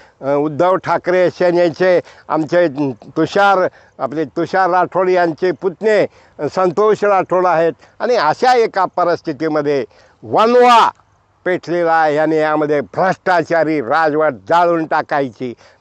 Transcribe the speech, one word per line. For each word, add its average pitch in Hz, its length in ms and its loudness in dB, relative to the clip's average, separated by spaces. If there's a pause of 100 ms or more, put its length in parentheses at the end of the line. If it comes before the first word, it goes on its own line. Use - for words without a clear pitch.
(220)
अ, 139 140 -2
उद्धव 156 400 0
ठाकरे 175 540 0
सेनेचे 175 720 0 (260)
आमचे 160 400 0 (240)
तुषार, 185 760 0 (320)
आपले 143 260 -4
तुषार 175 440 -2
राठोड 180 400 0
यांचे 175 420 0
पुतणे, 190 560 -2 (320)
अ, 151 60 -4 (100)
संतोष 196 480 0
राठोड 185 440 0
आहेत. 165 260 0 (260)
आणि 240 160 -2
अशा 185 380 2
एका 208 320 0
परिस्थितीमध्ये 151 1000 -2 (380)
वणवा 226 680 4 (540)
पेटलेला 170 480 -2
आहे 156 240 2
आणि 156 180 0
यामध्ये 151 460 0
भ्रष्टाचारी 165 1000 -2
राजवट 151 520 0 (160)
जाळून 170 360 2
टाकायची. 139 680 -4 (280)